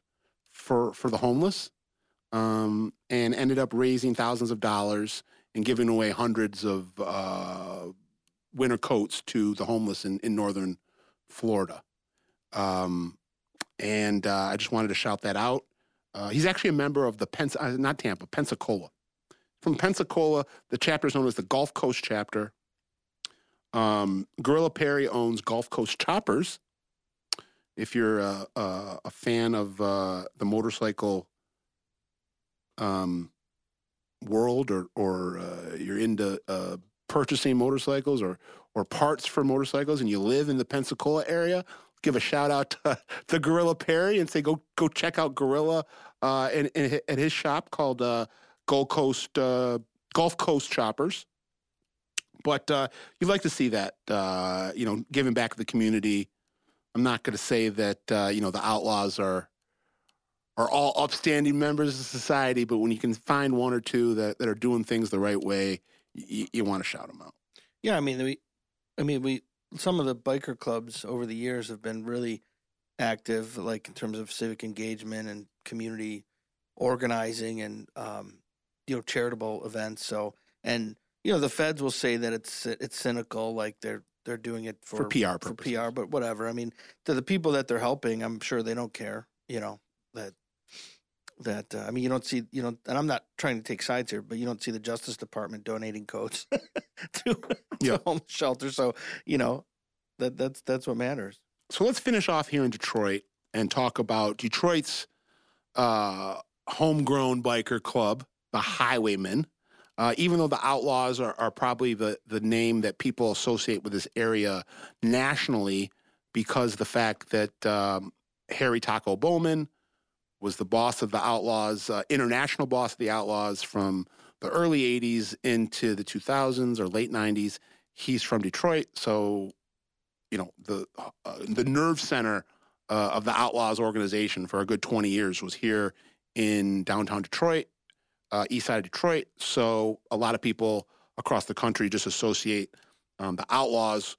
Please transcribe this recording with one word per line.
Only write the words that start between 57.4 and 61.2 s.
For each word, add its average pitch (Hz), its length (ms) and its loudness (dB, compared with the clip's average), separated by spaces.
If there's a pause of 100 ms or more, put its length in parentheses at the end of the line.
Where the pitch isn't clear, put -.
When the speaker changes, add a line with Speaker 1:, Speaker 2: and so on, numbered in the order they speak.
Speaker 1:
that, 101 420 -2
uh, 104 220 2
you 107 80 0
know, 95 100 0
the 92 140 -4
Outlaws 101 540 0
are, 92 300 -2 (1080)
are 113 120 4
all 143 280 4
upstanding 147 600 2